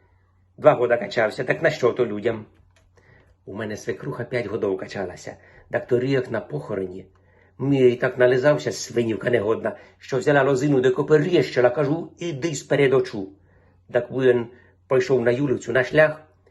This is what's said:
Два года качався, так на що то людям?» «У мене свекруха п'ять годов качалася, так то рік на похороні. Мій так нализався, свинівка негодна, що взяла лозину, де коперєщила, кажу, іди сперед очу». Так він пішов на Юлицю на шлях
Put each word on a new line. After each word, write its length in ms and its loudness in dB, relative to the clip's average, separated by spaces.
Два 160 6
года 240 2
качався, 460 -2
так 180 -4
на 80 2
що 220 2
то 140 -2
людям?» 400 -4
«У 80 -14
мене 240 -8
свекруха 460 -8
п'ять 220 -6
годов 320 -4
качалася, 600 -10
так 160 -4
то 120 2
рік 320 -2
на 100 -4
похороні. 640 -8
Мій 360 4
так 220 -4
нализався, 540 2
свинівка 580 -4
негодна, 480 -2
що 200 -6
взяла 260 2
лозину, 380 2
де 80 4
коперєщила, 800 2
кажу, 500 -2
іди 360 -6
сперед 380 2
очу». 360 -2
Так 200 -2
він 360 2
пішов 320 2
на 100 2
Юлицю 400 -2
на 120 2
шлях 380 2